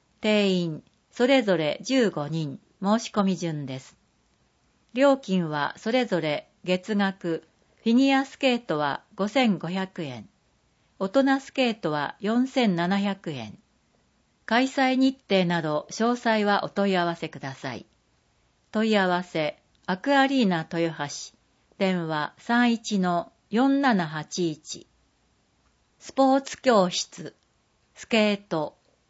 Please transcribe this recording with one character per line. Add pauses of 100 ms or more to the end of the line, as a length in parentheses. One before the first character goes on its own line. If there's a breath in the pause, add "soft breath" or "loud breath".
(220)
定
員、 (280)
そ
れ
ぞ
れ
十
五
人、 (200)
申
し
込
み
順
で
す。 (960)
料
金
は
そ
れ
ぞ
れ (140)
月
額、 (360)
フ
ィ
ギ
ュ
ア
ス
ケ
ー
ト
は (120)
五
千
五
百
円、 (680)
大
人
ス
ケ
ー
ト
は
四
千
七
百
円。 (880)
開
催
日 (140)
程
な
ど
詳
細
は
お
問
い
合
わ
せ
く
だ
さ
い。 (840)
問
い
合
わ
せ、 (240)
ア
ク
ア
リ
ー
ナ
豊
橋、 (400)
電
話
三
一
の (200)
四
七
八
一。 (1120)
ス
ポ
ー
ツ
教
室、 (580)
ス
ケ
ー
ト、 (340)